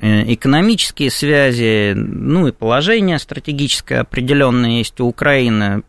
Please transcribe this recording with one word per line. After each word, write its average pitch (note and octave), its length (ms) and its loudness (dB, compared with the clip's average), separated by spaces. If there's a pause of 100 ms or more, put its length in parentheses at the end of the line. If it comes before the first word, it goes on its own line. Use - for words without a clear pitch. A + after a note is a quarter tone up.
э, A2 320 2
экономические D3 760 0
связи, A#2+ 880 0
ну A2 500 0
и C3 60 0
положение E3 680 0
стратегическое C#3 840 -4
определённое B2 760 0
есть - 220 -6
у B2 60 0
Украины. A#2 840 0